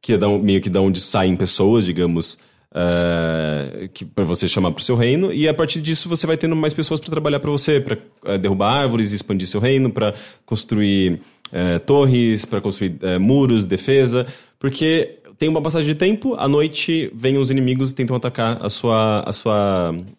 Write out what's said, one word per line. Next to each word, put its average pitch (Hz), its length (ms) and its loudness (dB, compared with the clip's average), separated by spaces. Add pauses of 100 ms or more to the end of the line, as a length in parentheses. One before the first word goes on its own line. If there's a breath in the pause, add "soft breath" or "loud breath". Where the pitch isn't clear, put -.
que - 120 -4
é 104 40 4
da, 101 100 2
meio 98 320 2
que 95 100 -2
da 95 120 2
onde 95 180 2
saem 92 380 2
pessoas, 98 480 2
digamos, 85 520 -2 (360 soft breath)
eh, 82 1200 -2
que, - 120 -12
pra - 180 -4
você 87 240 0
chamar 90 240 0
pro - 120 -8
seu 127 120 0
reino, 135 380 2
e 151 140 0
a 151 60 2
partir 160 280 -2
disso 160 280 -2
você 165 180 0
vai 160 100 0
tendo 160 180 -2
mais 156 180 0
pessoas 156 260 -4
pra 160 100 -12
trabalhar 151 300 -2
pra 147 120 -4
você, 143 280 2
pra, 117 180 -4 (280)
eh, 101 120 -2
derrubar 98 340 2 (120)
árvores, 113 280 0
expandir 95 360 -4
seu 104 120 -4
reino, 131 300 2
pra 104 240 -2 (320 loud breath)
construir, 98 760 0 (300 loud breath)
eh, 87 280 0
torres, 123 680 2
pra 101 160 -4
construir, 98 400 -4
eh, 92 160 0
muros, 117 480 4
defesa, 123 600 2 (340 loud breath)
porque 156 600 -2 (180)
tem 151 120 0
uma 160 120 0
passagem 156 260 -2
de 151 80 0
tempo, 214 420 0
à 139 100 -2
noite 151 680 0
vem 131 220 0
os 131 140 2
inimigos 131 400 0
e 131 40 -8
tentam 127 200 -2
atacar 117 480 -2
a 107 60 -4
sua, 110 520 2
a - 100 -6
sua 98 640 0 (240)